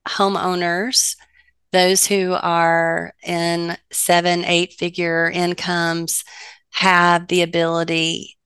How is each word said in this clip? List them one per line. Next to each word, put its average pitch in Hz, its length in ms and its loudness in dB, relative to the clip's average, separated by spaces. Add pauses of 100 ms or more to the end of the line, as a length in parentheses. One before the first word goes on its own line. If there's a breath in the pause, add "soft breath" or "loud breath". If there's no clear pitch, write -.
homeowners, 185 1080 0 (560 soft breath)
those 185 340 4
who 190 280 0
are 165 880 0
in 170 520 -4 (160)
seven, 175 540 2
eight 175 280 0
figure 170 540 -2
incomes, 175 960 -2 (460 loud breath)
have 175 600 2
the 180 120 2
ability 165 1040 -2